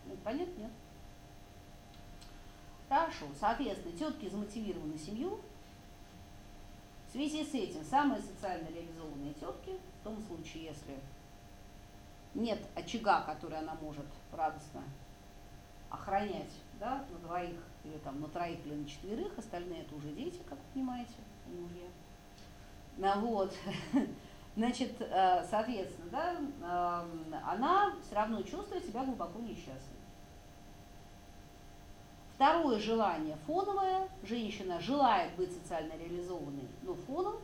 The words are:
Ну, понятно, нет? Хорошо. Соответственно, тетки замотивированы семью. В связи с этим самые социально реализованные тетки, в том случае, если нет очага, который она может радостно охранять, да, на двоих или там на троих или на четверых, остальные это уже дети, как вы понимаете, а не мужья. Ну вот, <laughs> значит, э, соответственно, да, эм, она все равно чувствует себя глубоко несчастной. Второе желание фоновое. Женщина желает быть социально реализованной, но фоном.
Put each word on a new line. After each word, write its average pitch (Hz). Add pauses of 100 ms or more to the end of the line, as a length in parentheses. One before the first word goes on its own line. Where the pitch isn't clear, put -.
Ну, 190
понятно, 294
нет? 220 (2250)
Хорошо. 311 (120)
Соответственно, 196
тетки 240
замотивированы 190
семью. 277 (1700)
В -
связи 302
с -
этим 285
самые 269
социально 175
реализованные 165
тетки, - (280)
в -
том 214
случае, 160
если 143 (1400)
нет 220 (160)
очага, 190
который 156
она 160
может 143 (260)
радостно 147 (1080)
охранять, 196 (260)
да, 262
на 170
двоих 170 (240)
или 151
там 139
на 151
троих 170
или 147
на 147
четверых, 233
остальные 175
это 151
уже 147
дети, 302 (100)
как 277
вы - (100)
понимаете, 247 (320)
а -
не 175
мужья. 175 (1080)
Ну 202
вот, 196 (360)
<laughs> 285 (500)
значит, 247
э, 185
соответственно, 208
да, 330
эм, 175 (100)
она 330 (140)
все -
равно 220
чувствует 370
себя 226
глубоко 214
несчастной. 139 (2500)
Второе 285
желание 180 (100)
фоновое. 381 (140)
Женщина 196
желает 226
быть 180
социально 165
реализованной, 165 (140)
но 370
фоном. 370